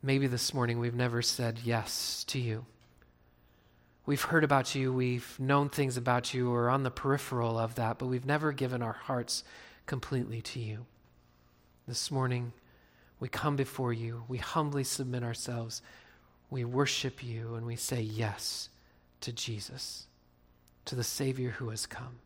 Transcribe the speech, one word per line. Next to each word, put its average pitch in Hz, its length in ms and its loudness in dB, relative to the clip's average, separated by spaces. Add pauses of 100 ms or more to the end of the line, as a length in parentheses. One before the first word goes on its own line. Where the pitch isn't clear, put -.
Maybe 139 260 4
this 123 260 0
morning 120 260 2
we've 120 140 0
never 120 280 2
said 117 380 0
yes 117 640 0
to - 140 -2
you. 117 260 -2 (1400)
We've 143 160 2
heard 160 220 6
about 139 320 4
you, 131 160 2
we've 123 480 0
known 139 300 4
things 135 260 2
about 123 380 2
you, 123 180 2
or 120 180 4
on 135 140 4
the 127 80 0
peripheral 123 680 2
of 113 180 0
that, 113 240 0
but 131 80 -2
we've 127 180 0
never 147 260 2
given 127 300 0
our 110 120 -2
hearts - 520 -2 (400)
completely 117 560 -2
to - 180 -8
you. 110 260 -6 (1000)
This - 240 -4
morning, 123 400 0 (680)
we 131 100 -4
come 147 260 2
before 131 380 0
you, 117 340 -4
we 127 100 -4
humbly 143 460 0
submit 127 400 -2
ourselves, 117 580 -4 (680)
we 127 160 -2
worship 131 580 0
you, 117 320 -6
and 117 100 -4
we 117 120 -4
say 120 240 -2
yes 107 680 -4 (520)
to 123 100 -6
Jesus, - 760 -6 (800)
to - 100 -6
the 123 80 0
Savior 127 480 0
who 117 180 -4
has 110 160 -4
come. 123 400 -12